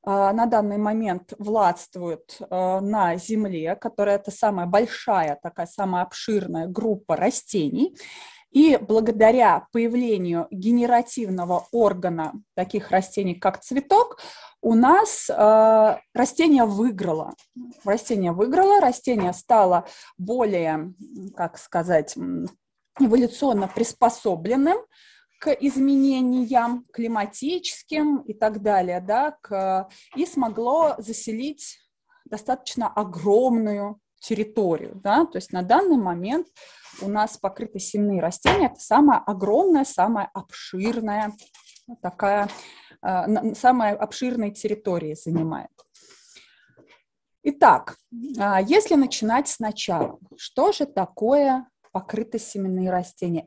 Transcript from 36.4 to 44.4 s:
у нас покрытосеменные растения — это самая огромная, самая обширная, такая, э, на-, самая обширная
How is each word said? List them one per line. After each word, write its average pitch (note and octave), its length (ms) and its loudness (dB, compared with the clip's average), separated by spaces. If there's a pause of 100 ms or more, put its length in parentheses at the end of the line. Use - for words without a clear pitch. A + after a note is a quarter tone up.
у G3 80 -6
нас G#3+ 280 -2
покрытосеменные G3+ 840 -2
растения — C4 520 2
это - 60 -20
самая C4+ 400 6
огромная, B3+ 640 2
самая G#3 500 -2
обширная, G#3 1000 -6 (680)
такая, G3+ 460 -2 (540)
э, F#3 260 -2
на-, A3 280 -2
самая A#3+ 400 2
обширная A3 560 -6